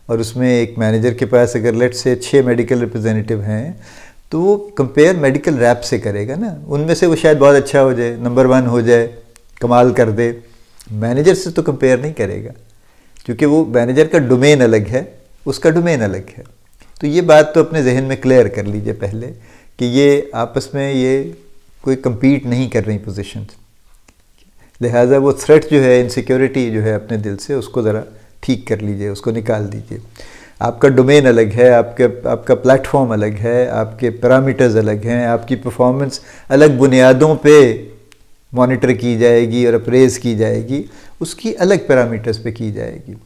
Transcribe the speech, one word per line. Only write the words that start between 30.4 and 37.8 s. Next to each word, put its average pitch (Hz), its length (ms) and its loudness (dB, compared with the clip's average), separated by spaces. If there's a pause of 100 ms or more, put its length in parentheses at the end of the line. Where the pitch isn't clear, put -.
आपका 120 280 2
डोमेन 135 360 4
अलग 113 260 4
है, 123 200 6
आपके, 117 580 0
आपका 120 260 0
प्लेटफॉर्म 131 580 0
अलग 107 200 -2
है, 117 340 -2
आपके 113 420 -4
पैरामीटर्स 127 640 2
अलग 107 300 0
हैं, 120 220 -2
आपकी 117 280 -4
परफॉर्मेंस 127 640 -4 (280)
अलग 139 280 4
बुनियादों 131 580 4
पे 143 520 4 (640)